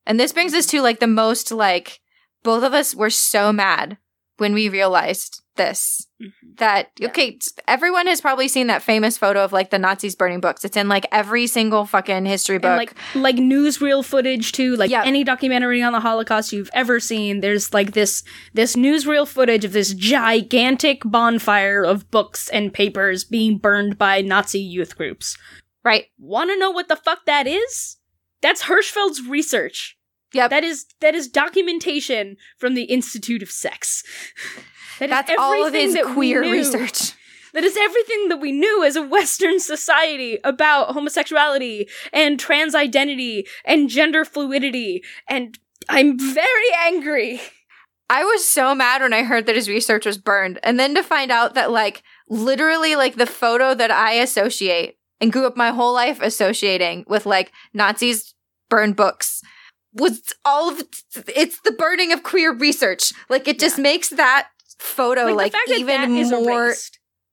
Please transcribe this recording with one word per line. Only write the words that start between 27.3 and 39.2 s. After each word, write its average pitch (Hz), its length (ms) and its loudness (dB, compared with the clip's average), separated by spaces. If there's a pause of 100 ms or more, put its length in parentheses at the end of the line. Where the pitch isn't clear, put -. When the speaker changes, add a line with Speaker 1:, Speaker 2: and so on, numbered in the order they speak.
Speaker 2:
is? 415 520 -6 (440)
That's 339 220 0
Hirschfeld's 370 640 0
research. 254 680 -4 (360)
Speaker 1:
Yep. 247 160 2
Speaker 2:
That 294 140 2
is, 330 220 -8 (160)
that 311 120 4
is 311 140 -6
documentation 294 1120 -2 (200)
from 254 160 -2
the 247 120 -2
Institute 233 580 -4
of - 80 -16
Sex. - 560 -8
<laughs> - 560 -16 (360)
That 262 60 -2
is 285 40 -6
Speaker 1:
That's 277 300 0
all 269 140 2
of 403 160 0
Speaker 2:
everything 311 180 0
Speaker 1:
his 359 80 2
Speaker 2:
that 311 140 2
we 254 40 -8
Speaker 1:
queer 262 300 2
Speaker 2:
knew. - 80 0
Speaker 1:
research. - 600 -2 (400)
Speaker 2:
That 330 100 -2
is 370 120 2
everything 415 540 0
that 330 100 0
we 285 120 -6
knew 370 320 2
as 285 120 2
a 320 60 -2
Western 339 580 0